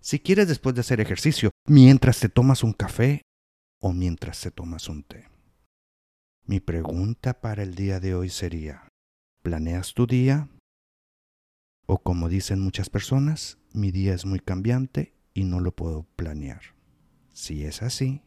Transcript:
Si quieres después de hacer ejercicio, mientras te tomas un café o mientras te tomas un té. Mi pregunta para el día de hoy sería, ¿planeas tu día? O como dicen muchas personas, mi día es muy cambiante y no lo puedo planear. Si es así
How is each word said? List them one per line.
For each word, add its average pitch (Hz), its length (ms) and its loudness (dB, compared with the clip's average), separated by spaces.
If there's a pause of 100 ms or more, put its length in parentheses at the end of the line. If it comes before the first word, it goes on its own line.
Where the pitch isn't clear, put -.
Si - 200 -4
quieres 196 280 4
después 135 260 0
de 120 80 -2
hacer 117 180 0
ejercicio, 107 500 0 (160)
mientras 131 540 10
te 113 80 0
tomas 127 340 4
un 113 100 2
café 123 500 -2 (580)
o 95 120 -2
mientras 87 480 -4
te 90 100 -10
tomas 82 380 -12
un 76 140 -10
té. - 260 -20 (1160)
Mi 98 160 -4
pregunta 87 800 -6
para 104 220 -6
el 95 120 -8
día 98 260 -4
de 95 140 -4
hoy 90 140 -4
sería, 80 600 -10 (540)
¿planeas 85 520 -6
tu 123 120 0
día? 131 420 0 (1400)
O 95 120 -2
como 87 300 -2
dicen 95 320 -2
muchas 95 280 -4
personas, 139 720 -4 (140)
mi 101 180 -2
día 95 240 0
es 87 100 -8
muy 98 160 -4
cambiante 117 720 -4 (200)
y 95 100 -2
no 90 160 -2
lo 90 140 -4
puedo 80 300 -8 (100)
planear. 73 480 -10 (680)
Si 73 320 -10
es 76 180 -10
así 135 440 -6